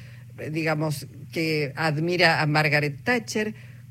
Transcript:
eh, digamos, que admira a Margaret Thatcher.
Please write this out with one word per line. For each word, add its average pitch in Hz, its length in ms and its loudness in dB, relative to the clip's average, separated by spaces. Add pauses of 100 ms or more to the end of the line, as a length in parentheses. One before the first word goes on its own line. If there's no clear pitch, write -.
(380)
eh, - 120 -8
digamos, 156 560 0 (260)
que 156 440 0
admira 160 680 4
a 156 40 2
Margaret 147 580 2
Thatcher. 220 500 0 (360)